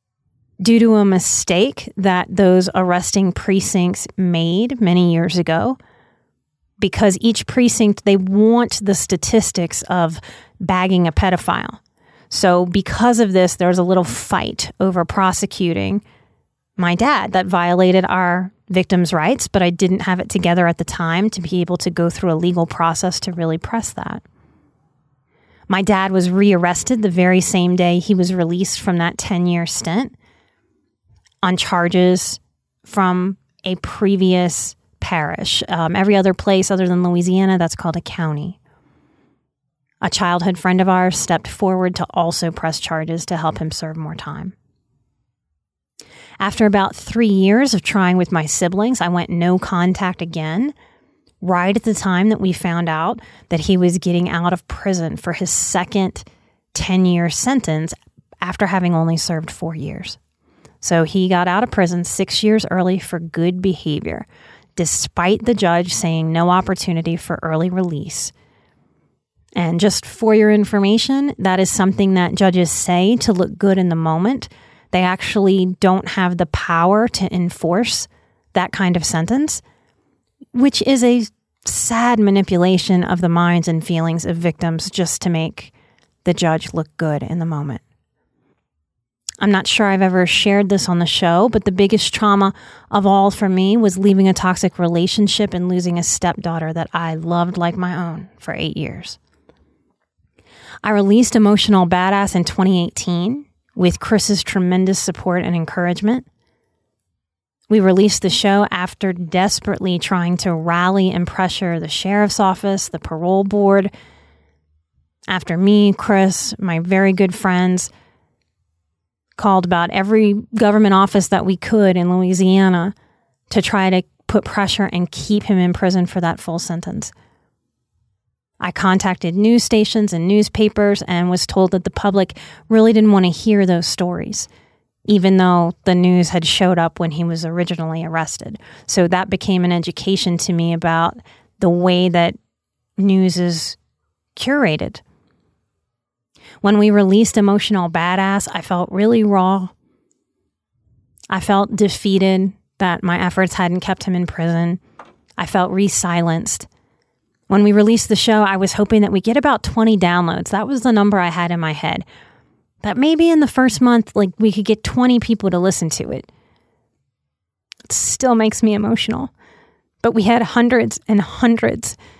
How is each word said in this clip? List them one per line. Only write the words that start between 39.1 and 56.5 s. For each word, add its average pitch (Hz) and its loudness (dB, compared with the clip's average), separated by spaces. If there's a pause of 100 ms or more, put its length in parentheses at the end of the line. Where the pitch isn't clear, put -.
A 190 -2
childhood 180 -2
friend 185 2
of 185 2
ours 185 2
stepped - -2
forward 185 -2
to - -6
also 170 -2
press 160 -6
charges 160 -6
to 175 -4
help 156 -4
him 160 -6
serve 160 -10
more 156 -10
time. 160 -14 (1900)
After 208 0
about 196 2
three - -2
years 202 4
of 190 0
trying 185 0
with 180 0
my 160 0
siblings, 196 -2
I 175 0
went 175 -2
no 175 2
contact 180 -2
again, 170 -6 (680)
right 180 0
at 226 -2
the 214 0
time 190 0
that 214 0
we 185 0
found 170 -4
out 165 -4 (300)
that 165 -2
he 185 2
was 180 2
getting 175 -2
out 170 -2
of - -8
prison 165 -6
for 170 -8
his 175 -6
second - -4 (500)